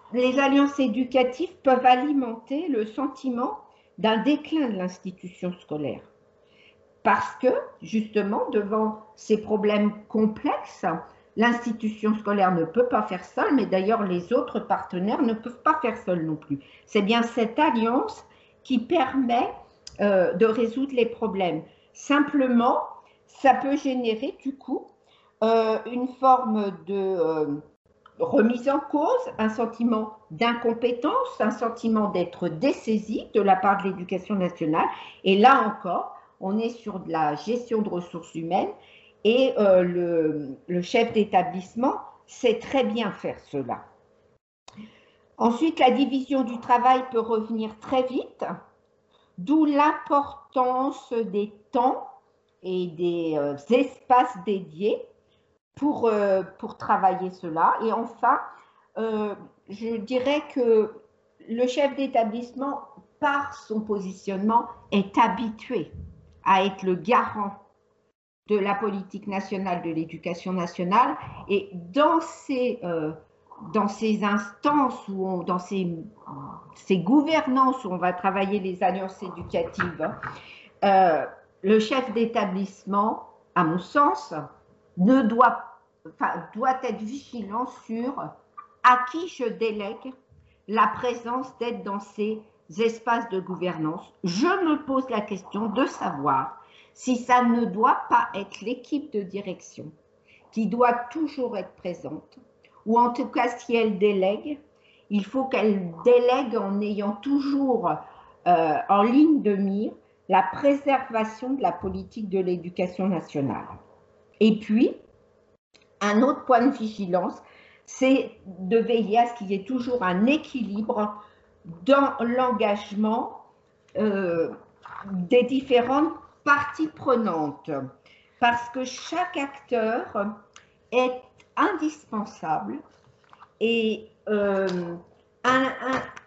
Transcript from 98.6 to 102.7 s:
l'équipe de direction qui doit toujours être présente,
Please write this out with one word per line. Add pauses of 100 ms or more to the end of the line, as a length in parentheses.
l'équipe
de
direction (640)
qui
doit (160)
toujours
être
présente, (480)